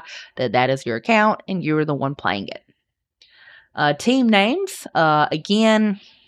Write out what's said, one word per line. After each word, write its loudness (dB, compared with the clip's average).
that -4
that 2
is -2
your -4
account 0
and -6
you're 0
the -2
one -4
playing -6
it. -16
Uh, 0
team 2
names, 0
uh, 2
again, 2